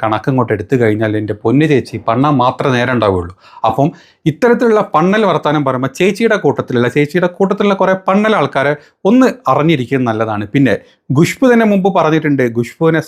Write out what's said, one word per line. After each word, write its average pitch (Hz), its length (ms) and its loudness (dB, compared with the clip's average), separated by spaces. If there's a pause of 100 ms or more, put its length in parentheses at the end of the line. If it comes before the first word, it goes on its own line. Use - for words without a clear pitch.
കണക്ക് 110 300 -4
ഇങ്ങോട്ട് 123 260 0
എടുത്തു 101 240 -4
കഴിഞ്ഞാൽ 110 400 0
എൻ്റെ 104 220 -6
പൊന്നു 135 300 2
ചേച്ചി 117 260 -2 (100)
പണ്ണാൻ 135 320 0
മാത്രമേ 131 380 0
നേരം 123 180 -2
ഉണ്ടാവുകയുള്ളൂ. 92 380 -2 (340)
അപ്പം 139 220 0 (400)
ഇത്തരത്തിലുള്ള 233 520 2 (140)
പണ്ണൽ 190 340 2
വർത്താനം 151 380 0
പറയുമ്പോൾ 131 320 -4
ചേച്ചിയുടെ 208 460 0
കൂട്ടത്തിലുള്ള, 123 500 0
ചേച്ചിയുടെ 175 420 0
കൂട്ടത്തിലുള്ള 202 440 0
കുറേ 190 120 2 (140)
പണ്ണൽ 208 320 2
ആൾക്കാരെ 139 340 -2 (360)
ഒന്ന് 254 200 4 (220)
അറിഞ്ഞിരിക്കുന്നത് 131 580 0
നല്ലതാണ്. 110 440 -4
പിന്നെ 135 200 2 (460)
ഖുഷ്ബു 247 320 2
തന്നെ 226 220 4
മുമ്പ് 196 140 0 (120)
പറഞ്ഞിട്ടുണ്ട്, 151 440 0 (140)
ഖുഷ്ബുവിനെ 160 500 -2